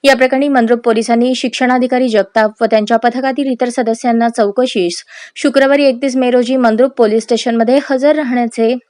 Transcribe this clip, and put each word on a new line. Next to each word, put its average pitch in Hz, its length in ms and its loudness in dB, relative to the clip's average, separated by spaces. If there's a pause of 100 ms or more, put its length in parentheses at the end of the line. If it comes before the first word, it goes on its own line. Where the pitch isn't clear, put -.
या 277 120 4
प्रकरणी 262 320 0
मंद्रुप 240 320 2
पोलिसांनी 233 560 0
शिक्षणाधिकारी 254 720 -2
जगताप 214 520 0
व 226 40 0
त्यांच्या 220 320 0
पथकातील 262 540 -2
इतर 247 180 -2
सदस्यांना 233 600 -2
चौकशीस 208 760 -2 (320)
शुक्रवारी 277 500 2
एकतीस 254 300 0
मे 254 160 0
रोजी 247 260 0
मंद्रुप 247 400 2
पोलीस 220 260 2
स्टेशनमध्ये 233 560 0 (100)
हजर 277 260 2
राहण्याचे 240 600 -2 (140)